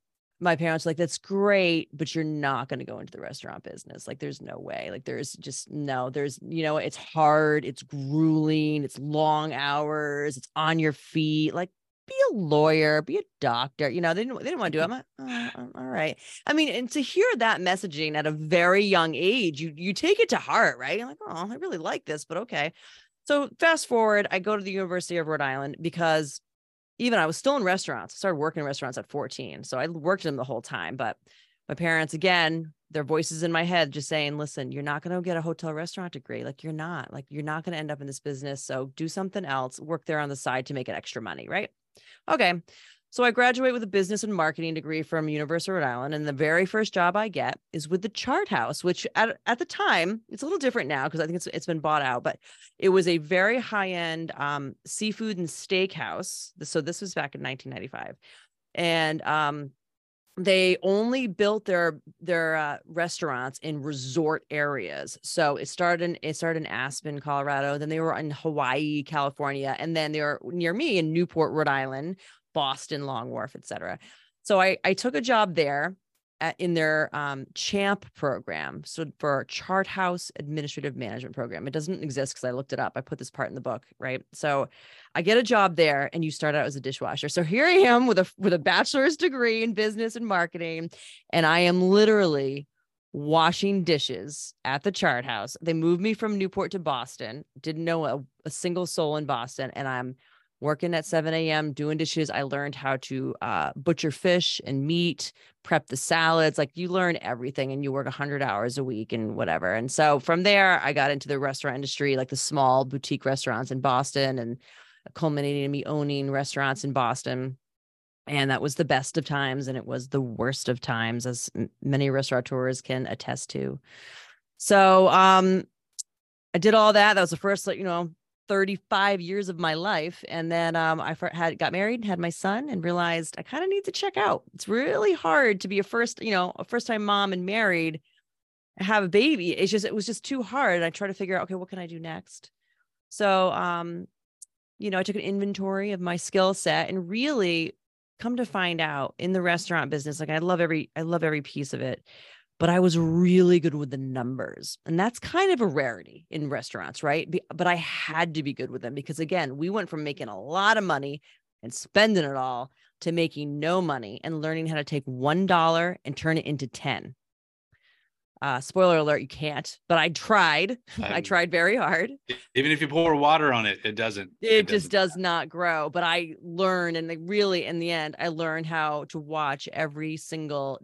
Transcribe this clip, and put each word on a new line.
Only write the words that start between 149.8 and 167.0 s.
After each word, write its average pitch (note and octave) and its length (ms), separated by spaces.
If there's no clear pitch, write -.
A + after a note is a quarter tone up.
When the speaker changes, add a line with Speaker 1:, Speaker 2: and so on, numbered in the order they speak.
Speaker 1:
business, D3 300
like, D3+ 100
I D#3 80
love F3 220
every, D#3+ 360
I D#3 60
love E3 220
every D#3 180
piece C#3+ 320
of B2 60
it, B2+ 260
but E3 100
I F3+ 100
was F3+ 160
really F3 640
good D3 140
with D3 160
the C#3 80
numbers. B2+ 880
And E3 120
that's A3 200
kind F#4+ 340
of B3 80
a A3+ 60
rarity C3 640
in D3+ 180
restaurants, A#2 540
right? D3+ 280
Be-, F3 120
but E3+ 140
I F3 80
had E3 600
to D3+ 100
be C#3 80
good B2+ 180
with B2 120
them A#2+ 120
because, C#3+ 240
again, D#3 380
we D#3+ 140
went G3 180
from D3+ 160
making C#3+ 240
a G2+ 120
lot F#3+ 360
of G#3+ 80
money C#3+ 360
and A#2 100
spending G#3 500
it C#3 120
all B2+ 340
to E3+ 100
making D3 480
no E3+ 240
money B2 400
and D#3+ 180
learning D#3+ 280
how D#3+ 80
to D3 80
take C#3+ 200
one C#3+ 420
dollar E3+ 580
and C#3+ 120
turn D#3+ 220
it - 80
into C#3 220
ten. - 480